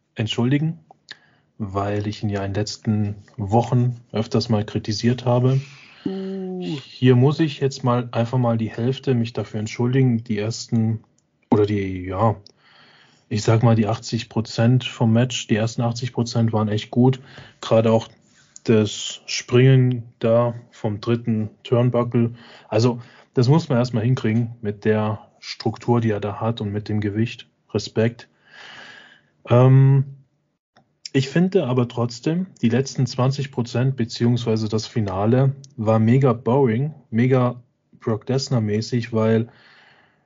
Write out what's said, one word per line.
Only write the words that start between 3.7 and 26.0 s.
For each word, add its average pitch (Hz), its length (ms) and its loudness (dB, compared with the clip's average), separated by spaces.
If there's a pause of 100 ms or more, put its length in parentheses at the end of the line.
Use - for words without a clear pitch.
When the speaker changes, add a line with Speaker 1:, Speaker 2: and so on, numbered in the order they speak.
Speaker 1:
öfters 110 380 -2
mal 104 160 0
kritisiert 117 580 -4
habe. 123 380 2 (420)
Speaker 2:
Uh. 190 560 -8 (240)
Speaker 1:
Hier 127 320 2
muss 147 240 2
ich 160 220 -2
jetzt 135 240 -4
mal 120 260 -2
einfach 117 260 -2
mal 117 200 0
die 110 120 -4
Hälfte 131 460 -4
mich 117 160 -2
dafür 107 300 -8
entschuldigen. 120 640 0
Die 107 120 -4
ersten, 113 640 -4 (460)
oder 104 160 4
die, 95 400 -4
ja, 98 300 0 (960)
ich 107 140 -4
sag 113 200 2
mal, 117 120 4
die 110 120 2
achtzig 113 400 -6
Prozent 117 560 0
vom 113 300 0
Match, 120 340 0
die 113 80 2
ersten 117 260 -4
achtzig 117 300 -4
Prozent 117 400 -2
waren 107 160 0
echt 107 240 -4
gut. 127 300 4 (400)
Gerade 113 320 4
auch 110 160 0 (560)
das - 600 0
Springen 127 760 2 (160)
da 120 340 2 (180)
vom 104 280 -6
dritten 117 500 -2 (140)
Turnbuckle. 120 720 2 (320)
Also, 117 340 2 (320)
das 123 140 4
muss 165 220 4
man 120 100 2
erstmal 120 240 0
hinkriegen 117 580 0
mit 104 240 -8
der 107 420 0 (120)
Struktur, - 600 -2
die 113 120 0